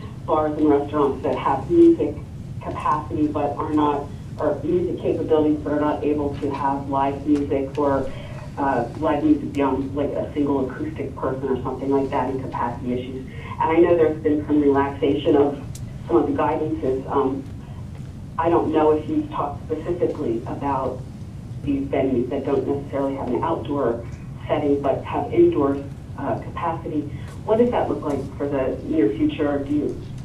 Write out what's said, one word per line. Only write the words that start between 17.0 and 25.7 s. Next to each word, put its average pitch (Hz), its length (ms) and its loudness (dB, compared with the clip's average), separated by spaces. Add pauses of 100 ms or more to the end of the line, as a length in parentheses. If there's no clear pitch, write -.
Um, 135 360 0 (960)
I 170 100 2
don't 151 220 2
know 156 180 6
if 151 180 2
you've 151 220 0
talked - 360 -4
specifically 151 800 -2
about - 540 -4 (640)
these 139 260 -2
venues 135 400 2
that 135 160 -4
don't 139 240 0
necessarily 139 480 -2
have 127 120 -6
an 117 140 0
outdoor 120 640 -2 (420)
setting 143 360 2
but 135 200 0
have - 300 -4
indoor, 143 500 4 (360)